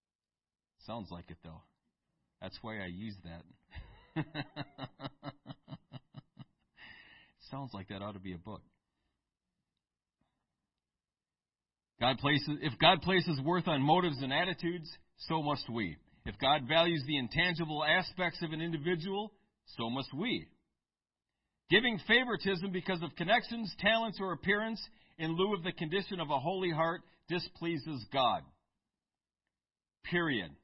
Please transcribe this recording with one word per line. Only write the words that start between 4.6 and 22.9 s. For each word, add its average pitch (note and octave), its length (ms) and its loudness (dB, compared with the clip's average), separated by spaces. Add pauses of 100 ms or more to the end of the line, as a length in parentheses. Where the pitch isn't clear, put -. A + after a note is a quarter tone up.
Sounds C3+ 220 -8
like G2 160 -10
that G2+ 140 -8
ought G2+ 120 -6
to F#2+ 40 -10
be F#2 160 -8
a E2+ 40 -8
book. F2 240 -12 (3500)
God A#2+ 180 4
places, D3 420 2
if B2 180 -2
God E3 240 8
places F3 420 2
worth E3+ 220 2
on D3 160 4
motives D#3 400 6
and C3 100 -2
attitudes, E3+ 560 -2 (380)
so D#3+ 160 0
must D3 260 -2
we. G#2 280 -2 (300)
If - 120 -8
God C#3 300 4
values E3 400 4
the D3+ 80 2
intangible D#3 680 0
aspects F3 580 0
of D#3+ 100 -4
an D#3 80 -4
individual, F3 720 -2 (440)
so A#2 140 -2
must C3+ 240 -4
we. E3+ 320 -2 (1200)
Giving A3 360 6
favoritism G3 640 2
because F3+ 320 -2